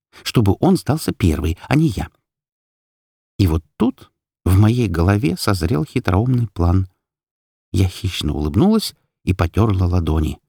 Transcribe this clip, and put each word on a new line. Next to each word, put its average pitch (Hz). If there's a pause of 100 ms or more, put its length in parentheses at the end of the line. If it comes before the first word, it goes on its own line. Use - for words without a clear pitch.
(240)
Чтобы 101
он 175
сдался -
первый, 80 (100)
а -
не 160
я. 95 (1300)
И 98
вот 82 (140)
тут - (340)
в 92
моей 110
голове 101
созрел 104
хитроумный 117
план. 90 (840)
Я 95
хищно 85
улыбнулась 110 (280)
и 95
потерла 92
ладони. 82